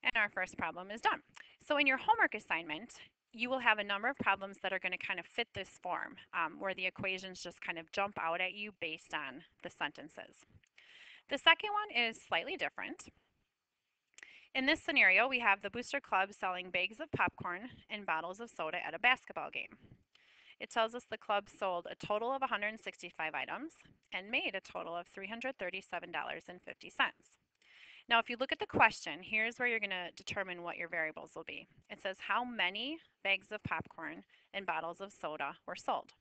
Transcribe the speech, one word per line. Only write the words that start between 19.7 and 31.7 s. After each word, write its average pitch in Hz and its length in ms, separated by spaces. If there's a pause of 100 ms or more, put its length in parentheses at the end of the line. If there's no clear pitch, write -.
It 226 100
tells 226 240
us 247 160
the 220 80
club 202 320
sold 180 400
a - 160
total 220 260
of 269 120
a 262 40
hundred 214 340
sixty-five 170 520
items 160 380 (420)
and 196 160
made 269 240
a 190 80
total 170 340
of 175 120
three 196 200
hundred 233 300
thirty-seven 180 540
dollars 156 380
and 180 120
fifty - 300
cents. - 400 (800)
Now, 233 100
if 226 100
you 240 80
look 262 140
at 320 80
the - 80
question, 175 560
here's 220 340
where 247 100
you're 233 120
gonna 190 360
determine 185 460
what 170 160
your 170 120
variables 160 460
will 165 100
be. 160 220 (220)